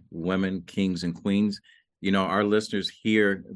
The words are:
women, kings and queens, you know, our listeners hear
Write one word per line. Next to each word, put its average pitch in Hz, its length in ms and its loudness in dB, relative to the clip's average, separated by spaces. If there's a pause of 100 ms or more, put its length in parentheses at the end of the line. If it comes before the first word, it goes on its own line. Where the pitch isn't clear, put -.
(120)
women, 92 560 -2
kings 92 360 -2
and 85 120 -4
queens, 101 440 0 (400)
you 98 120 -2
know, 98 120 2
our 95 200 0
listeners 104 460 0
hear 107 540 2 (120)